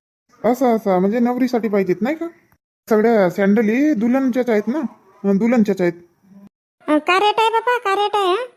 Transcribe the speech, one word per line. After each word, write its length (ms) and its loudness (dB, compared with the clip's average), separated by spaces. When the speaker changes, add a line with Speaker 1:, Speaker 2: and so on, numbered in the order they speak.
Speaker 1:
असं, 260 0
असं, 220 0
म्हणजे 200 0
नवरीसाठी 500 0
पाहिजेत 320 0
नाही 160 -4
का? 100 -8
सगळ्या 400 2
सॅन्डली 640 2
दुल्हनच्याच 560 0
आहेत 180 0
ना, 100 -4
अं, 120 2
दुल्हनच्याच 440 0
आहेत. 120 0
Speaker 2:
अं, 100 2
का 200 0
रेट 220 0
आहे 100 2
बाबा, 280 -2
का 240 -2
रेट 140 -2
आहे, 140 0
हं? 140 -2